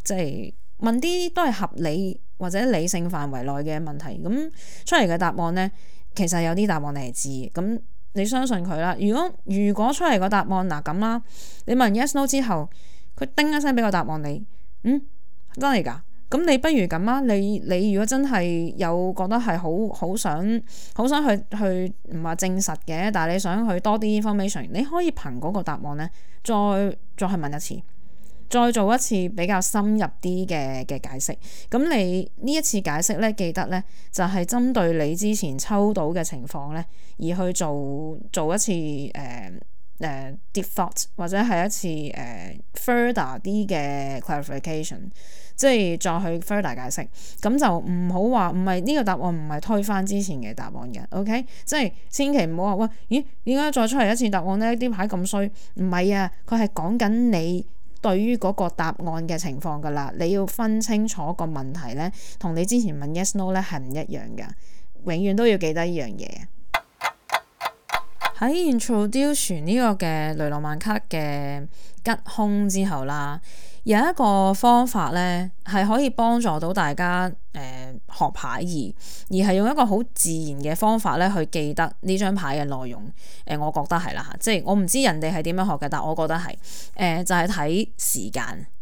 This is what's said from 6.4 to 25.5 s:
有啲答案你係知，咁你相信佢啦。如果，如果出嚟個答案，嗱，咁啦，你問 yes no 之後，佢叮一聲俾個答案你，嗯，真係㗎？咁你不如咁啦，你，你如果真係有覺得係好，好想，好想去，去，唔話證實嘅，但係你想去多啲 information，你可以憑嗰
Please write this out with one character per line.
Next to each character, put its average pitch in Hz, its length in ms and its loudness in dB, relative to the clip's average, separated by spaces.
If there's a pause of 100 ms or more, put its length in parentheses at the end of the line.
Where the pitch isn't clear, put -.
有 165 100 2
啲 202 140 2
答 185 100 2
案 143 180 -4
你 143 40 -4
係 131 120 -6
知， 123 180 -4 (260)
咁 214 260 0 (320)
你 202 140 0
相 254 200 0
信 240 120 2
佢 175 180 -2
啦。 165 240 0
如 202 140 4
果， 339 180 0 (120)
如 202 280 2
果 208 180 2
出 302 140 0
嚟 269 140 4
個 185 100 2
答 208 120 4
案， 185 280 0
嗱， 147 140 -2
咁 156 160 -2
啦， 226 240 0 (420)
你 233 100 2
問 247 200 6
yes 254 180 2
no 277 140 2
之 269 160 2
後， 175 260 0 (480)
佢 269 180 -2
叮 294 160 4
一 294 80 2
聲 285 160 2
俾 233 60 2
個 220 100 2
答 175 120 2
案 156 200 -2
你， 147 220 -4 (380)
嗯， 262 180 2 (540)
真 277 160 2
係 226 120 4
㗎？ 127 180 -2 (300)
咁 320 200 2
你 262 80 8
不 277 100 2
如 320 60 4 (100)
咁 175 200 0
啦， 247 160 2
你， 208 400 2
你 190 320 2
如 196 60 4
果 214 80 2
真 262 160 2
係 175 540 2
有 180 400 0
覺 185 120 0
得 220 80 2
係 226 220 0
好， 175 360 0
好 175 220 -2
想， 202 460 0 (320)
好 226 120 2
想 294 200 4
去， 214 180 4 (120)
去， 185 380 0 (220)
唔 160 60 -2
話 165 140 -2
證 185 220 0
實 190 160 0 (120)
嘅， 175 260 0
但 165 160 2
係 170 60 0
你 190 40 2
想 202 300 0
去 180 120 2
多 214 200 2
啲 214 220 2
information， 202 500 0
你 196 100 0
可 320 200 0
以 339 100 2
憑 123 260 -4
嗰 151 140 -2